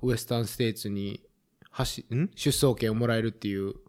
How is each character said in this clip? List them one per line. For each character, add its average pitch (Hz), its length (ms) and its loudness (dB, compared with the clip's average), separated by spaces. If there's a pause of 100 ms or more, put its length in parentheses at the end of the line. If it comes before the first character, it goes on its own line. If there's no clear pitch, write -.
ウ 123 120 2
エ 113 40 0
ス - 80 -6
タ 117 140 0
ン 113 80 0
ス - 100 -10
テ 117 120 2
イ 110 40 -2
ツ - 160 -8
に 101 320 -4 (480)
走-、 - 440 -4
ん？ 156 220 0
出 - 140 0
走 131 260 4
権 110 160 0
を 110 40 0
も 117 120 2
ら 117 100 4
え 113 40 2
る 113 80 0
っ - 20 -6
て - 160 -6
い 98 100 -2
う、 98 180 -4 (140)